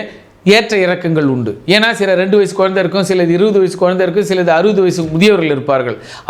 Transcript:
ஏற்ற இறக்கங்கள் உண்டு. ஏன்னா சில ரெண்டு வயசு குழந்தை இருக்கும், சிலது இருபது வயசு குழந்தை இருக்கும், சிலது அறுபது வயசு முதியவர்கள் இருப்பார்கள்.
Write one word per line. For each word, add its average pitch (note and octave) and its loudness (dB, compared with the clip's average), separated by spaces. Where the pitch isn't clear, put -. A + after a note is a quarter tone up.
ஏற்ற G#3+ 2
இறக்கங்கள் E3+ -2
உண்டு. A2+ -6
ஏன்னா A3 2
சில F#3+ -2
ரெண்டு F#3+ 0
வயசு G3 0
குழந்தை F#3+ 0
இருக்கும், F3+ -2
சிலது F3 0
இருபது G3+ 2
வயசு F3+ -2
குழந்தை F#3 0
இருக்கும், F3+ -2
சிலது F3+ 0
அறுபது G3 2
வயசு F3 0
முதியவர்கள் D#3+ 2
இருப்பார்கள். B2 -2